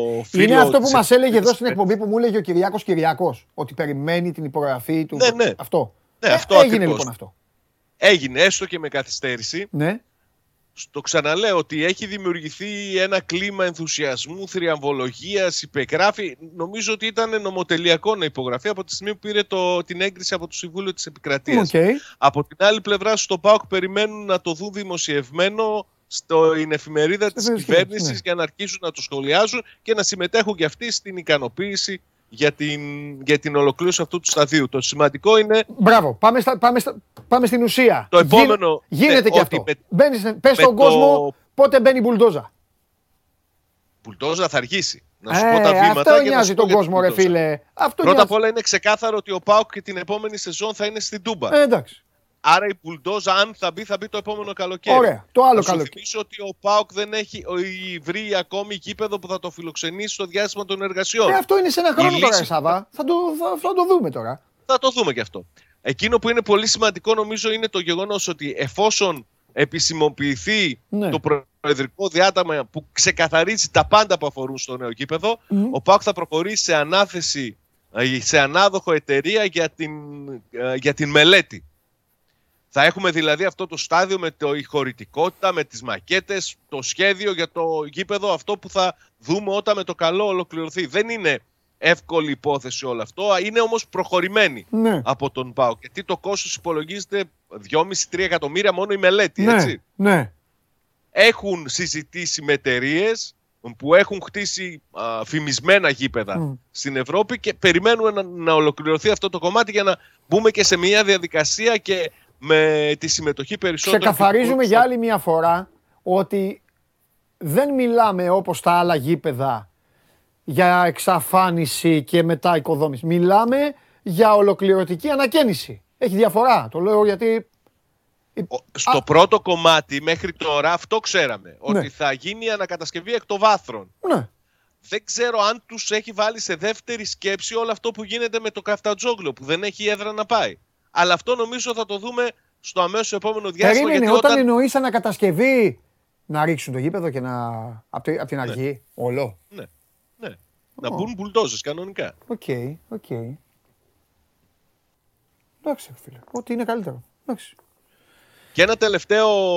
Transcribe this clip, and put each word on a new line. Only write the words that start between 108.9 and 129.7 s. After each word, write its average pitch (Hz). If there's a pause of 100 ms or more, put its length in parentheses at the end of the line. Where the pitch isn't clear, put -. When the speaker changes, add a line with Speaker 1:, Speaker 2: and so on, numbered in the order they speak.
Speaker 1:
αυτό 196
το 180
κομμάτι 208
για 202
να 190 (300)
μπούμε 214
και 208
σε 185
μια 202
διαδικασία 196
και... 185 (280)
Με 151
τη 160
συμμετοχή 151
περισσότερων 185
Speaker 2:
Ξεκαθαρίζουμε 202 (180)
Speaker 1:
κοινωνικών 208
Speaker 2:
για 226
άλλη 254
μια 226
φορά 170 (340)
ότι 190 (760)
δεν 226
μιλάμε 226
όπως 185
τα 170
άλλα 175
γήπεδα 127 (760)
για 180
εξαφάνιση 170
και 170
μετά 170
οικοδόμηση. 151
Μιλάμε 196 (460)
για 214
ολοκληρωτική 190
ανακαίνιση. 269 (160)
Έχει 190
διαφορά. 208
Το 160
λέω 214
γιατί 226 (1000)
Speaker 1:
Ο, 127 (160)
στο -
Speaker 2:
Α. -
Speaker 1:
πρώτο 190
κομμάτι 165